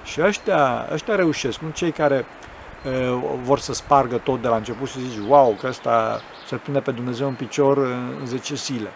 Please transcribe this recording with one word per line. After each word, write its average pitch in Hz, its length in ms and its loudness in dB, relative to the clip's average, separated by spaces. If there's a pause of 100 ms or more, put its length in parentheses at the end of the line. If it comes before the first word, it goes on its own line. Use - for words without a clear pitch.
Și - 180 -6
ăștia, 151 720 2
ăștia 180 220 -2
reușesc, 160 440 0
nu 160 100 -8
cei 160 220 -2
care, 147 240 2
e, 127 100 0 (1160)
vor 127 180 4
să - 140 -6
spargă 123 440 2
tot 127 240 -2
de 120 60 -2
la 113 80 4
început 113 320 -4
și 127 120 -10
zici: 117 280 -6
„Wow, 131 320 6
că 131 80 -4
ăsta 113 540 0 (260)
se - 80 -6
prinde 139 240 -2
pe 135 120 -4
Dumnezeu 123 360 -4
în 135 60 -4
picior 135 440 2
în, 123 420 -2
în 139 60 -8
zece 127 300 -6
zile.” 117 400 -6